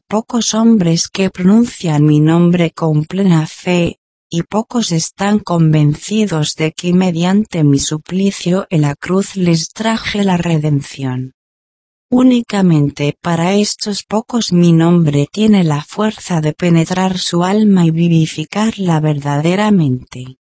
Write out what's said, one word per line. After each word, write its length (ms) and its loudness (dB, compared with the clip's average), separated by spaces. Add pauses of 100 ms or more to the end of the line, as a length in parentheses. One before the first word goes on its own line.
pocos 480 -4
hombres 540 2
que 200 -2
pronuncian 760 0
mi 160 4
nombre 520 2
con 340 -2
plena 400 2
fe, 540 -2 (320)
y 100 -4
pocos 500 -4
están 460 -2
convencidos 1160 0
de 160 -2
que 200 -6
mediante 720 0
mi 140 4
suplicio 960 -4
en 100 0
la 140 -2
cruz 400 -4
les 380 0
traje 500 -4
la 140 2
redención. 960 -4 (760)
Únicamente 1120 2
para 320 0
estos 480 -2
pocos 500 -4
mi 220 4
nombre 580 2
tiene 320 2
la 200 -2
fuerza 580 -4
de 120 -2
penetrar 680 0
su 240 -2
alma 420 2
y 60 2
vivificarla 1080 0
verdaderamente. 1500 -2